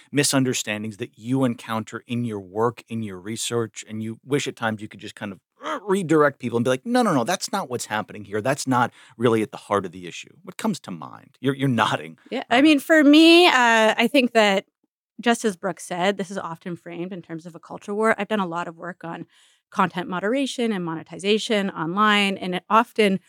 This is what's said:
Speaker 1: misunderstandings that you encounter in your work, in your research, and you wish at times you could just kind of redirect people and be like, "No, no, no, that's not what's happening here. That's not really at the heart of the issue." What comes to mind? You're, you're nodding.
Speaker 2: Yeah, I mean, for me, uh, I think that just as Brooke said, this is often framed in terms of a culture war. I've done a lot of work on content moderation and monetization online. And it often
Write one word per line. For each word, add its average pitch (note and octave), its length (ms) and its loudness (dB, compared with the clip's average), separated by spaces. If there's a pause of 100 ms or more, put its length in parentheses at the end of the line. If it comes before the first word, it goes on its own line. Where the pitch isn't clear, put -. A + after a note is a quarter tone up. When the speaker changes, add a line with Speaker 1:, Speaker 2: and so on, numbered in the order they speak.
Speaker 1:
misunderstandings B2 880 -2
that A#2+ 200 -12
you B2+ 260 -2
encounter A2+ 640 -6
in A#2+ 160 -4
your G#2+ 160 -6
work, G#2 480 -4
in A2+ 160 -8
your F#2+ 160 -10
research, A2+ 720 -6
and A2 120 -10
you A2+ 220 -10
wish C3 240 -2
at B2 80 -8
times A2 260 -4
you G#2+ 60 -12
could G2 140 -18
just G#2 140 -14
kind G2+ 180 -12
of E2+ 80 -20 (420)
redirect D#3+ 560 2
people A#2+ 160 -4
and A#2 80 0
be B2+ 60 0
like, B2+ 160 -2
"No, B3 160 0
no, G#3 120 2
no, - 120 0
that's - 260 -6
not F3+ 180 -6
what's A#2+ 180 -8
happening G#2+ 360 -6
here. G2+ 160 -8
That's B2+ 260 -2
not B2 280 0 (240)
really A2+ 240 2
at G2+ 100 -4
the - 60 -14
heart G2+ 280 -2
of F2 60 -12
the F2+ 160 -14
issue." - 260 -16 (100)
What F#3 120 -18
comes - 240 -4
to - 120 -14
mind? C2 500 -16
You're, C#3 140 -2
you're C#3 120 -2
nodding. A2+ 500 0 (120)
Speaker 2:
Yeah, A#3+ 200 -6
I B3 120 4
mean, D4+ 180 6
for D#4 240 4
me, D#4+ 440 8
uh, A3+ 500 4
I A#3 120 4
think B3 220 2
that G3+ 320 4 (560)
just A#3 240 0
as G3+ 140 -2
Brooke F#3 240 -8
said, F#3 340 -2
this F#3+ 160 -10
is G3 60 -10
often E3 400 -10
framed E3+ 340 -12
in F3+ 100 -12
terms E3 240 -12
of E3+ 80 -18
a E3 60 -18
culture - 340 -12
war. A3 240 2
I've G3+ 120 -4
done G#3+ 100 -2
a F#3+ 80 -2
lot F3 220 -8
of E3 80 -16
work F3 260 -14
on E3+ 240 -12 (440)
content F3+ 360 -2
moderation A3+ 640 -2
and F3+ 140 -4
monetization G3 840 -2
online. G3 680 2
And F#3 180 -6
it - 140 -6
often G#3 600 2